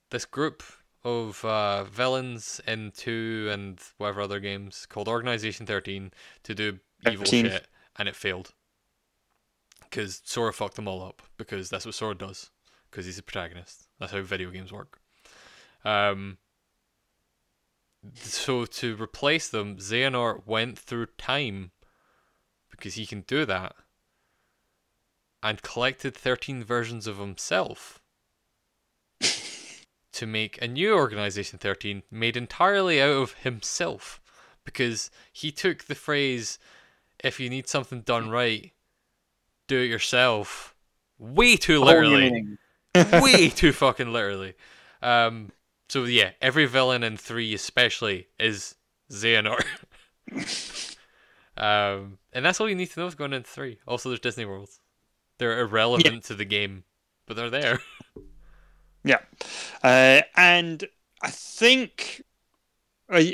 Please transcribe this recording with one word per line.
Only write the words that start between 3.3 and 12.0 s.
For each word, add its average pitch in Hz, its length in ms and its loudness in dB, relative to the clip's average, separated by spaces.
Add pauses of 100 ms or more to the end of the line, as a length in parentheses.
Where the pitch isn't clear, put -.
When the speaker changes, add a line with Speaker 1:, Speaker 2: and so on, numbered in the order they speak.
Speaker 1:
and 98 300 -10 (160)
whatever 101 240 -6
other 101 180 -6
games 98 480 -12
called 104 220 -8
Organization 113 560 -4
thirteen 98 480 -8 (300)
to 110 120 -10
do 104 240 -6 (280)
evil 104 180 -2
Speaker 2:
Thirteen. 117 220 4
Speaker 1:
shit, 95 200 -4 (300)
and 101 120 -4
it 87 60 -10
failed. 92 380 -6 (1400)
'Cause 101 340 -8
Sora 113 280 -4
fucked - 240 -8
them 104 100 -10
all 92 160 -8
up, - 180 -18 (160)
because 95 320 -10
that's 95 160 -8
what 110 120 -12
Sora 107 180 -6